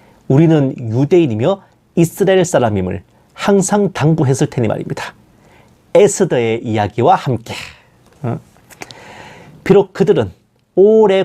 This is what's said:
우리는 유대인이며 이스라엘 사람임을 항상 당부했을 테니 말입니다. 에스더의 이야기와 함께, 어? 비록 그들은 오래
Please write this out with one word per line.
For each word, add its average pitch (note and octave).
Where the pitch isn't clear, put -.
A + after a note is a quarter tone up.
우리는 D3
유대인이며 C3+
이스라엘 F3+
사람임을 G2+
항상 G3+
당부했을 D3
테니 A#2+
말입니다. -
에스더의 D3+
이야기와 A2+
함께, -
어? A#2
비록 G3
그들은 C#3
오래 G3+